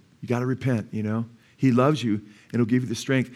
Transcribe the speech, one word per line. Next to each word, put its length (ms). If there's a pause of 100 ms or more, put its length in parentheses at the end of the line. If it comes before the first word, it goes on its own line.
(220)
You 60
gotta 180
repent, 460
you 100
know. 240 (320)
He 140
loves 320
you, 180 (320)
and 60
he'll 60
give 180
you 60
the 40
strength. 420